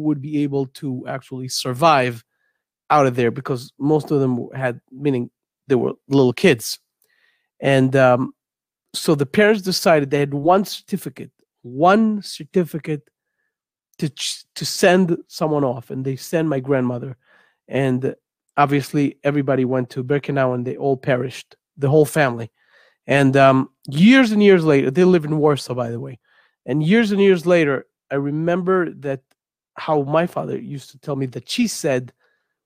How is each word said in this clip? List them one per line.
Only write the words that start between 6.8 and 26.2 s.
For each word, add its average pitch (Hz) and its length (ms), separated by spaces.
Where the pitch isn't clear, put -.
And, 135 360
um, 127 380
so - 220
the 143 100
parents 208 380
decided 165 480
they 143 80
had 143 160
one 175 300
certificate, - 640
one 196 580
certificate 160 880
to 156 120
ch-, - 440
to - 120
send 180 520
someone 151 360
off, 123 260
and 131 160
they 135 100
sent 160 320
my 139 120
grandmother. 127 580
And 127 460
obviously 143 680
everybody 139 420
went 127 260
to 135 120
Birkenau 135 500
and 123 140
they 131 100
all 139 200
perished, 127 580
the 139 120
whole 151 160
family. 120 460
And, 135 300
um, 135 320
years 220 440
and 208 120
years 190 200
later, 139 280
they 180 140
live 175 200
in 156 140
Warsaw, 143 340
by 120 160
the 117 100
way. 135 200